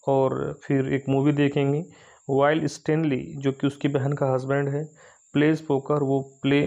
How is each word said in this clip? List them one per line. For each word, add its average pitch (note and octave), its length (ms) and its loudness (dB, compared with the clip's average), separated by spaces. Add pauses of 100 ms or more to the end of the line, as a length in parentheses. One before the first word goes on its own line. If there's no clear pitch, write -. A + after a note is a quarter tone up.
और C3+ 560 0
फिर C#3 300 0
एक C3+ 140 -4
मूवी C3+ 240 2
देखेंगे। C#3+ 520 0 (460)
While D3 360 2
स्टैनली, D3+ 540 -2 (160)
जो C3+ 160 -2
कि C#3 140 -4
उसकी C#3 220 -2
बहन C#3 240 0
का C#3 220 0
हस्बैंड C#3 340 -2
है, D3 200 -4 (480)
plays D3+ 260 2
poker, C#3+ 400 -2
वो C3+ 180 0 (220)
प्ले C#3+ 240 2